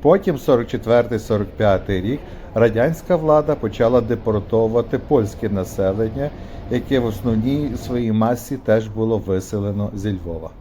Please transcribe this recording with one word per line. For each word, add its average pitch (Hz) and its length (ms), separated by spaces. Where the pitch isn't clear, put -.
Потім, 175 360
сорок 120 280
четвертий, 117 520
сорок 104 300
п'ятий 98 520
рік, 120 200
радянська 117 600
влада 151 380
почала 117 460
депортовувати 113 1000
польське 113 500
населення, 104 840
яке 123 280
в 120 80
основній 117 720
своїй 120 360
масі 120 440
теж 110 320
було 110 300
виселено 101 760
зі 104 180
Львова. 85 380